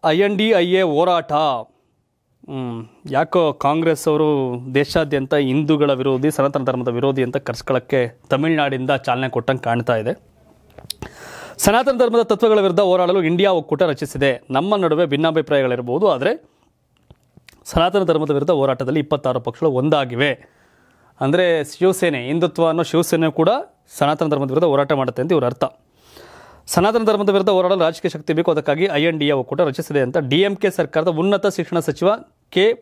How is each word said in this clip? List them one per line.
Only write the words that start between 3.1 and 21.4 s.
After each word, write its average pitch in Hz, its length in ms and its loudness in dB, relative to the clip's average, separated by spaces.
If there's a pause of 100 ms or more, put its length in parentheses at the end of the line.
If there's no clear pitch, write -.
ಯಾಕೋ 156 380 0 (120)
ಕಾಂಗ್ರೆಸ್ 160 460 0
ಅವರು 151 160 2 (500)
ದೇಶಾದ್ಯಂತ 147 560 -2 (140)
ಹಿಂದೂಗಳ 147 460 2
ವಿರೋಧಿ, 131 440 0
ಸನಾತನ 139 320 0
ಧರ್ಮದ 123 180 -2 (100)
ವಿರೋಧಿ 135 260 0
ಅಂತ 127 140 -4
ಕರ್ಸ್ಕೊಳ್ಳೋಕ್ಕೆ 131 640 -2 (300)
ತಮಿಳ್ನಾಡಿಂದ 139 640 0 (140)
ಚಾಲನೆ 127 300 -2
ಕೊಟ್ಟಂಗೆ 123 320 -2
ಕಾಣ್ತಾ 120 340 0
ಇದೆ. 120 120 -4 (1500)
ಸನಾತನ 247 380 2
ಧರ್ಮದ 233 280 2
ತತ್ವಗಳ 214 280 2
ವಿರುದ್ಧ 190 200 2
ಹೋರಾಡಲು 185 440 2
ಇಂಡಿಯಾ 175 360 2
ಒಕ್ಕೂಟ 151 220 -4 (100)
ರಚಿಸಿದೆ. 139 400 -2 (260)
ನಮ್ಮ 190 180 0 (100)
ನಡುವೆ 160 200 2
ಭಿನ್ನಾಭಿಪ್ರಾಯಗಳಿರ್ಬೋದು, 143 1080 0
ಆದರೆ 143 180 -2 (1400)
ಸನಾತನ 185 300 2
ಧರ್ಮದ 156 280 0
ವಿರುದ್ಧ 147 200 0 (100)
ಹೋರಾಟದಲ್ಲಿ 135 380 0
ಇಪ್ಪತ್ತಾರು 139 400 -2
ಪಕ್ಷಗಳು 131 320 -2 (100)
ಒಂದಾಗಿವೆ. 139 500 0 (920)
ಅಂದರೆ 160 240 2 (300)